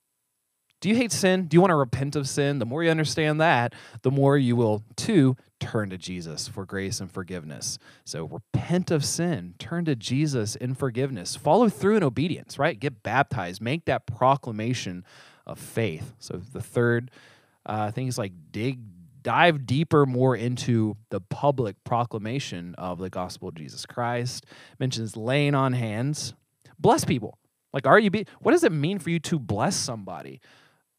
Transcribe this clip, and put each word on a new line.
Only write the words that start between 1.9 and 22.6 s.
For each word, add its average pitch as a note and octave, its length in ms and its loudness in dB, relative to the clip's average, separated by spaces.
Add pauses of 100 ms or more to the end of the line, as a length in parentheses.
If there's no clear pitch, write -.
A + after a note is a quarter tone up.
of C#3 120 -2
sin? C#3+ 300 0
The B2+ 80 -2
more D3 180 -4
you E3 60 4
understand D#3 500 0
that, C#3 360 4 (260)
the B2+ 80 2
more C#3 260 4
you B2 200 4
will, G#2+ 280 2 (120)
two, C3+ 400 4 (240)
turn G2+ 320 -4
to F#2 80 -10
Jesus E2 480 -10
for G2 180 -10
grace G2 340 -6
and F#2 120 -12
forgiveness. E2 680 -10 (260)
So D#2+ 220 -10
repent - 640 -2
of D#3 160 2
sin, A#2 540 -4
turn E3+ 260 -6
to D3 100 0
Jesus B2 600 -2
in B2+ 180 -6
forgiveness, C3 640 -4
follow G3+ 340 4
through G#3 280 2
in F#3+ 60 2
obedience, C#3 540 -2
right? C#3 220 0
Get C#3 240 -6
baptized, G2+ 580 0
make C3+ 240 -2
that B2+ 220 -2
proclamation A2 1000 0 (400)
of - 140 -14
faith. - 580 -4
So - 200 -12
the A#2 240 -12
third, A#2+ 500 0 (560)
uh, G#2+ 240 -4
thing B2+ 160 -6
is, B2 100 -6
like, G2+ 140 -4 (200)
dig, B2 280 -4 (420)
dive C#3+ 460 4
deeper C#3+ 400 4
more B2+ 280 4
into A2+ 600 0 (140)
the G2 100 -4
public B2 640 -2
proclamation A2 960 -4